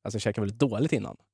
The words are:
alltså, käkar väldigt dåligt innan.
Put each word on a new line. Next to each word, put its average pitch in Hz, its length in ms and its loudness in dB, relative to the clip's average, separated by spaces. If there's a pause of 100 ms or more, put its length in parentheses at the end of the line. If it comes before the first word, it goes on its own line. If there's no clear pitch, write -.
alltså, 107 160 -4
käkar 110 220 0
väldigt 104 180 -2
dåligt 135 340 2
innan. 107 240 -2 (160)